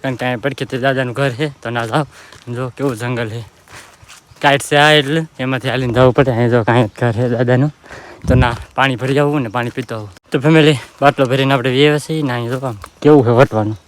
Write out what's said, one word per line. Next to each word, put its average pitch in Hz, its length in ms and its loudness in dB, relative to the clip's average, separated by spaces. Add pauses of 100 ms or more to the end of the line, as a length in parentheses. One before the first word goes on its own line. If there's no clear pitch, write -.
કારણ 131 140 -6
કે 123 80 -8
અહીંયા 123 200 -4
પડખે 143 200 -6
તે 131 140 -10
દાદાનું 127 360 -2
ઘર 135 160 -2
છે 139 220 -6 (100)
તો 117 80 -8
ના 117 160 -4
જાઉં. 135 200 -2 (480)
જો 123 220 -8
કેવું 135 200 -4
જંગલ 120 320 -6
છે. 113 140 -10 (960)
કાંઈક 143 280 2
છે 147 80 0
આ 147 160 6
એટલે 151 280 2 (180)
એમાંથી 131 300 -4
હાલીને 123 240 -2
જવું 127 200 4
પડે. 131 180 2
અહીંયા 120 180 0
જો 117 160 2
કાંઈ 117 260 2 (100)
ઘર 120 120 0
છે 120 160 -2
દાદાનું 123 440 0 (560)
તો 127 60 2
ના 123 200 2 (200)
પાણી 131 220 0
ભરી 131 220 -2
આવું 147 240 0
ને 117 60 -6
પાણી 120 220 -4
પીતો 123 240 -10
આવું. 107 160 -12 (200)
તો 147 100 -2
ફેમિલી 151 380 4 (220)
બાટલો 139 260 2
ભરીને 135 280 0
આપણે 131 160 0
વી 135 160 4
આવ્યા 151 120 2
છીએ 156 240 -6
ને 135 100 -2
અહીંયા 120 280 -6
જો 135 60 -8
આમ 110 120 -8 (220)
કેવું 147 240 6
છે 117 60 2
વટવાનું 110 460 2 (120)